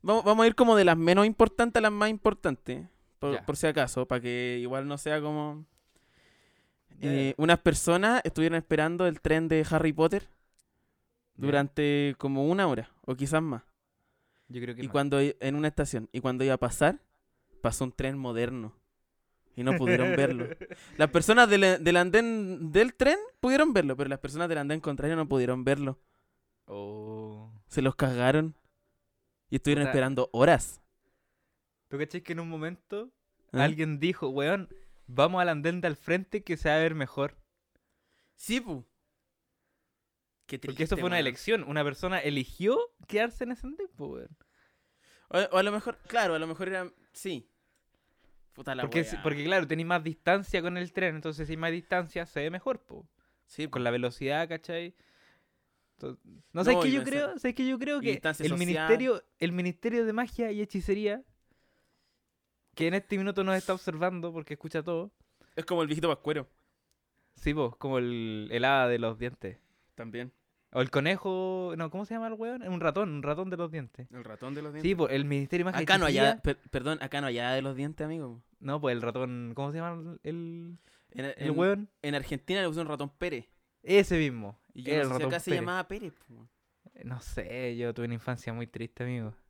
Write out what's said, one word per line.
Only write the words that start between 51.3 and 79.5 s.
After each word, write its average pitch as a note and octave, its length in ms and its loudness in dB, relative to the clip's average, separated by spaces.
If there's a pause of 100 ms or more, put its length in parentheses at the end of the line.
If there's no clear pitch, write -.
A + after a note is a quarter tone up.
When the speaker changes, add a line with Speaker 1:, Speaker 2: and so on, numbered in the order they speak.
Speaker 2:
si D#3+ 60 -6
hay - 20 -6
más E3 160 -2
distancia E3+ 520 -4
se - 160 -8
ve D3+ 100 -2
mejor, G#3+ 280 -6
po. - 260 -18 (420)
Speaker 1:
Sí, - 180 -8
Speaker 2:
Con C#3 160 -6
Speaker 1:
po. B2 40 -2
Speaker 2:
la A#2+ 60 2
velocidad, C3+ 580 -2
¿cachai? E3+ 460 -10 (1040)
To-, C3+ 240 -12
no, - 200 -20 (100)
Speaker 1:
No, F3 120 -2
Speaker 2:
¿sabes A#3+ 180 6
qué C4+ 60 4
Speaker 1:
y C4 40 4
Speaker 2:
yo C#4 100 2
Speaker 1:
pensar C4 100 -4 (160)
Speaker 2:
creo? D#4+ 120 -8
¿Sabes B3 160 -2
qué C4 100 0
yo C4 140 -2
creo? D4 180 -4
Speaker 1:
y B3 60 -6
Speaker 2:
Que A#3 80 0
Speaker 1:
distancia D#3 320 -4
Speaker 2:
el D#3 60 2
Speaker 1:
social. F3 160 0
Speaker 2:
ministerio, F3+ 580 2 (160)
el E3+ 100 0
Ministerio F3+ 540 -2
de A3 80 -2
Magia A3+ 400 -4
y G#3 80 -6
Hechicería, G#3 640 -2 (1500)
que D#3+ 100 0
en E3+ 80 0
este G3 240 -2
minuto G3 240 -2
nos F#3+ 140 2
está F#3 160 -4
observando F3 600 -4
porque D#3 220 -10
escucha D#3 300 -8
todo. F3 260 -6 (460)
Speaker 1:
Es D#3+ 80 -8
como E3+ 180 0
el D#3 60 0
viejito D#3 200 0
pascuero. D3 400 -4 (840)
Speaker 2:
Sí, D3 200 -4
po, B2+ 240 -2
como C3+ 200 -2
el, A2+ 540 -4
el A#2+ 120 0
hada C3 240 4
de A#2+ 120 2
los A2+ 180 -4
dientes. A#2+ 400 -10 (380)
Speaker 1:
También. A#2 360 -12 (400)
Speaker 2:
O B2+ 80 0
el C3 100 0
conejo, F#3 840 -2
no, E3 120 -6
¿cómo F#3 160 -8
se A3 100 -10
llama A3+ 120 -6
el A3+ 60 -8
weón? A3+ 340 -8
Un F3+ 140 -4
ratón, E3 300 0
un D3 120 -6
ratón D3+ 260 -4
de F3+ 80 -6
los E3+ 140 -6
dientes. C3 400 -12
Speaker 1:
El A#2+ 140 -16
ratón A#2+ 320 -12
de D3+ 60 -10
los D3+ 100 -10
dientes. D#3 180 -2
Speaker 2:
Sí, G3 60 2
po, E3 120 2
el C#3 160 0
Ministerio C#3+ 400 -2
de F#3 60 0
Magia F#3 120 -2
y - 20 -2
Speaker 1:
Acá F#3+ 140 4
no F3 80 2
hay C#3+ 80 2
Speaker 2:
Hechicería. C3+ 180 4
Speaker 1:
hada, A3+ 100 -6
per-, C#3+ 160 0 (140)
perdón, C#3+ 280 -4
acá C3+ 200 -6
no C#3+ 80 -4
hay A#2+ 100 -4
hada B2 160 -2
de C3+ 80 -2
los C3+ 140 -6
dientes, D3 280 -8
amigo. D3 380 -10 (160)
Speaker 2:
No, C#3+ 220 -6
pues C3 160 0
el A#2 60 -4
ratón, A#2+ 520 -4